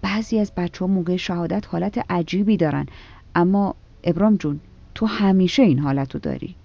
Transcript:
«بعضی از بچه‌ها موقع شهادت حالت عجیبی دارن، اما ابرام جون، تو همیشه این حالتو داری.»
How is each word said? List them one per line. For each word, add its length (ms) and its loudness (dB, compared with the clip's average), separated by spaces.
«بعضی 360 -2
از 180 -2
بچه‌ها 300 -4
موقع 300 0
شهادت 500 -4
حالت 440 -4
عجیبی 460 0
دارن، 300 0
اما 400 2
ابرام 320 4
جون، 240 -4
تو 120 -2
همیشه 560 2
این 160 6
حالتو 400 -2
داری.» 360 -8